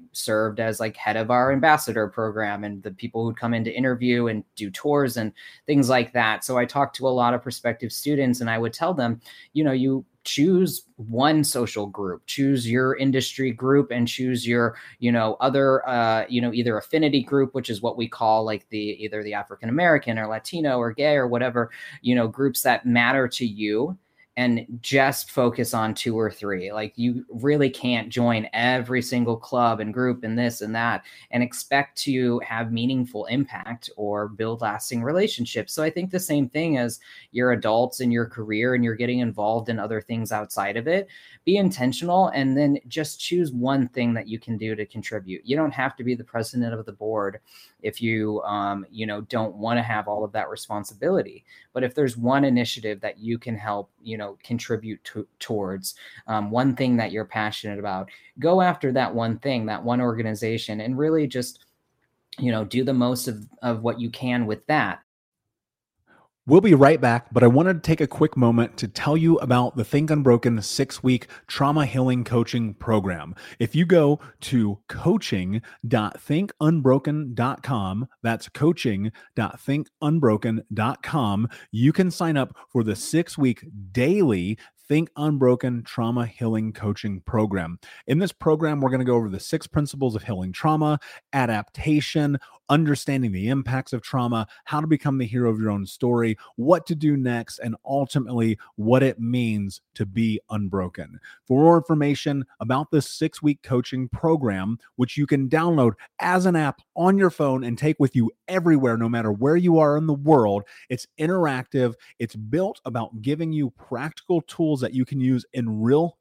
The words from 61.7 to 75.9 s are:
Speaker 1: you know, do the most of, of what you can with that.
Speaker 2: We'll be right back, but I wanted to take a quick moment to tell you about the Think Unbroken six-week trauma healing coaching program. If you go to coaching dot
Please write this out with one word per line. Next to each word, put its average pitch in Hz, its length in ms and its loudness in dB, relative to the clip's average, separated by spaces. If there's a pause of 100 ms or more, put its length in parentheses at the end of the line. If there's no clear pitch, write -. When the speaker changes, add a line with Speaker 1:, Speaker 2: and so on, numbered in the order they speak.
Speaker 1:
you 123 120 0
know, 110 120 0
do 120 220 -2
the 135 80 0
most 123 340 0
of, 107 180 -8 (160)
of 117 200 -2
what 117 180 -2
you 120 100 -6
can 123 360 -2
with 107 220 -6
that. 101 340 -2 (1400)
Speaker 2:
We'll 151 140 10
be 196 140 8
right 156 260 10
back, 120 320 2
but 113 100 2
I 123 60 12
wanted 165 280 6
to 156 120 -8
take 160 140 2
a 143 60 2
quick - 280 0
moment 117 400 4
to 107 140 -6
tell 147 260 -2
you 165 220 6
about 123 400 0
the 113 80 -2
Think 151 260 0
Unbroken 120 500 4
six-week - 640 0 (200)
trauma 147 380 0
healing 127 400 0
coaching 117 480 0
program. 95 600 -2 (260)
If 113 160 -2
you 170 100 4
go 156 340 6 (220)
to 107 360 0 (120)
coaching 113 720 -2 (260)
dot 110 320 -2